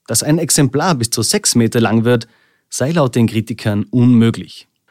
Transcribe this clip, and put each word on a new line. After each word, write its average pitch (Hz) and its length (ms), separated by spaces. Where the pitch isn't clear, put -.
Dass 113 140
ein 151 160
Exemplar 156 560
bis 117 160
zu 113 140
sechs - 320
Meter 117 240
lang 113 240
wird, 120 240
sei 135 220
laut 147 240
den 117 120
Kritikern 107 600
unmöglich. 120 800